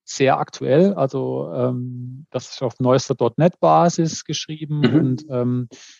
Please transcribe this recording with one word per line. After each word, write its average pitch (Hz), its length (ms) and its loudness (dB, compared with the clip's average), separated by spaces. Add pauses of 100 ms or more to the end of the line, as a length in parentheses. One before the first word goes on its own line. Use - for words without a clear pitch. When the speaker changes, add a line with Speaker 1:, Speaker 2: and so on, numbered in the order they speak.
Speaker 1:
sehr 139 340 0
aktuell. 147 560 2
Also, 135 580 -4
ähm, 127 800 -4
das - 180 -8
ist - 140 -10
auf 123 160 -6
neuester 131 340 2
dot 120 240 -2
net 165 220 2
Basis 160 640 2
geschrieben 151 540 -6
Speaker 2:
Mhm. 131 200 4
Speaker 1:
und, 127 300 -2
ähm, 123 400 -2 (300)